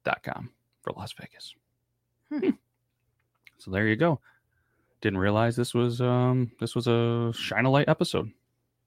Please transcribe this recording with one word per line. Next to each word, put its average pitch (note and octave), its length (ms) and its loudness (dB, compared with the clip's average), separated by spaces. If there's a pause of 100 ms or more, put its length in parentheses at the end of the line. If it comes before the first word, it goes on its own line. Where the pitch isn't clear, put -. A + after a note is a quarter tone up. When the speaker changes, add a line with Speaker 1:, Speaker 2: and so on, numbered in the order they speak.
Speaker 1:
dot - 200 -2
com - 260 -10 (320)
for - 100 -6
Las - 220 -14
Vegas. - 420 -20 (760)
Speaker 2:
Hmm. D4 100 -6
Speaker 1:
Hmm. F#4+ 100 0 (1080)
So - 120 -12
there G2+ 160 2
you A2 80 2
go. D#3 240 2 (800)
Didn't G2 200 0
realize G#2+ 360 2
this A#2+ 180 -2
was, A#2+ 280 0
um, B2 580 2
this A#2 160 -6
was A#2+ 120 -2
a A#2 460 2
Shine - 300 -2
a C3 80 4
Light C#3+ 160 4
episode. C3 420 0 (580)